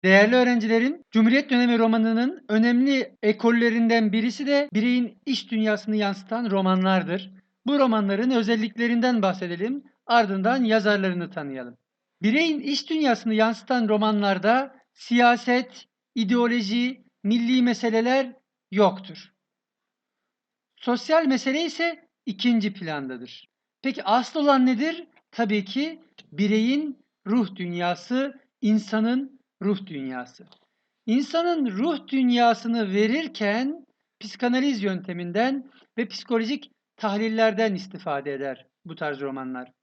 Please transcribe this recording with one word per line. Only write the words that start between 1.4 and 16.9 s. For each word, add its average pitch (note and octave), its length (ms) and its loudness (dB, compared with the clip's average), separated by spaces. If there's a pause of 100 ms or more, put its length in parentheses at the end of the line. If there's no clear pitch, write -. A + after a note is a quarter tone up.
dönemi A#3+ 280 2
romanının A3+ 720 0
önemli A#3+ 720 2
ekollerinden A3+ 920 2
birisi A3+ 340 -2
de C#4+ 280 0
bireyin A#3+ 520 0
iç - 240 -6
dünyasını G#3+ 460 -2
yansıtan G#3 540 -4
romanlardır. F#3 800 0 (360)
Bu C#4+ 120 0
romanların A3 520 2
özelliklerinden A#3 920 0
bahsedelim, F#3 600 -4 (220)
ardından A#3 580 2
yazarlarını G3 680 0
tanıyalım. C3 460 -12 (460)
Bireyin D4 380 2
iç C#4 300 -6
dünyasını C4 440 0
yansıtan A3+ 540 0
romanlarda G#3 880 0 (200)
siyaset, A#3+ 920 0 (280)
ideoloji, A#3+ 880 0 (180)